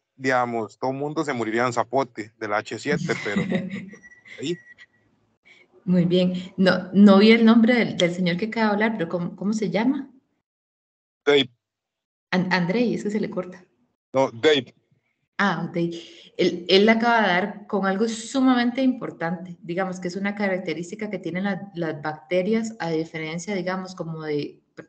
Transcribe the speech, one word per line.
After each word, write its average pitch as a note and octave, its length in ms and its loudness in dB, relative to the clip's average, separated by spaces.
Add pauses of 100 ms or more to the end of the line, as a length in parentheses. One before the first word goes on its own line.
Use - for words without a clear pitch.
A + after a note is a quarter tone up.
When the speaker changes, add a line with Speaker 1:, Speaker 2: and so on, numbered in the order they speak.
(160)
Speaker 1:
digamos, B2 640 -2
todo C3 140 -4
el C3+ 60 -6
mundo D3+ 260 -4
se C#3+ 80 -6
moriría A#2 340 0
en B2 60 0
zapote A#2 680 -4
del G#2+ 160 -6
H G#2+ 260 -4
siete, C#3+ 340 -2 (100)
pero A2+ 180 -2
Speaker 2:
<laughs> - 1000 -10
Speaker 1:
ahí. D#3+ 180 -6 (1300)
Speaker 2:
Muy F3+ 180 4
bien. F3+ 300 2 (240)
No, F#3 340 2
no G3 280 10
vi A3 120 8
el A3+ 140 6
nombre A3+ 280 8
del, G3+ 240 0
del F3 160 2
señor F3 220 0
que A3 120 -4
acaba A3 200 0
de G#3 60 2
hablar, G#3+ 240 0
pero E3 100 -4
¿cómo, F3 300 -6
cómo G3 160 -4
se G#3 180 -4
llama? B3 400 -2 (1120)
Speaker 1:
Dave. C#3 240 4 (840)
Speaker 2:
An-, F#3 200 0
Andrei, F#3 420 0
es E3+ 100 -6
que G#3+ 60 -4
se G#3 120 -2
le G3+ 80 -4
corta. - 360 -10 (460)
Speaker 1:
No, C3 180 2
Dave. B2+ 460 0 (600)
Speaker 2:
Ah, F3 360 -2
Dave. E3+ 280 -4 (340)
Él, - 320 0
él G3+ 220 6
acaba A3+ 320 2
de G3+ 60 2
dar F#3 400 -2
con F#3+ 180 -2
algo G3 240 -2
sumamente B3 760 0
importante, F3 800 -4
digamos, F3+ 400 -4
que F3+ 80 -6
es F3 80 -8
una G3 180 -4
característica F#3+ 720 -4
que G3 80 -8
tienen F3+ 280 -6
la, G3 300 -6
las D#3 260 -6
bacterias, F#3 800 -2
a E3 100 -4
diferencia, E3 640 -6
digamos, F#3 400 -6
como D#3+ 280 -10
de, D3 360 -6 (300)